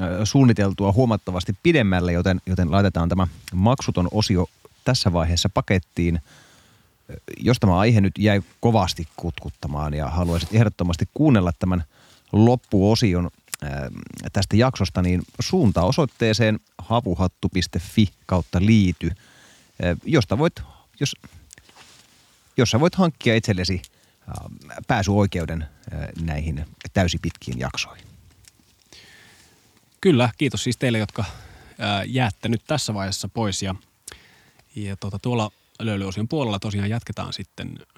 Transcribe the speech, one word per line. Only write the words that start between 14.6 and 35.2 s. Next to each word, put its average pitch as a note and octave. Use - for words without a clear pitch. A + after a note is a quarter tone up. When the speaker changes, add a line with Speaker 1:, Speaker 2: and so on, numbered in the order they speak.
Speaker 1:
niin F2+
suuntaa G#2+
osoitteeseen A2
havuhattu F#2
piste -
fi G#2
kautta F2+
liity, G2
ää, F2
josta C3
voit, E3
jos, C#3+
jossa B2
voit E3+
hankkia D#3+
itsellesi, F#2
ää, -
pääsyoikeuden, F#2+
ää, D2+
näihin D2+
täysipitkiin E2
jaksoihin. -
Speaker 2:
Kyllä, B2
kiitos B2
siis B2
teille, A#2+
jotka, G#2+
ää, G2+
jäätte A#2
nyt A2+
tässä C#3
vaiheessa G2
pois. G#2
Ja, F#2+
ja G2
tota, G2+
tuolla – A2+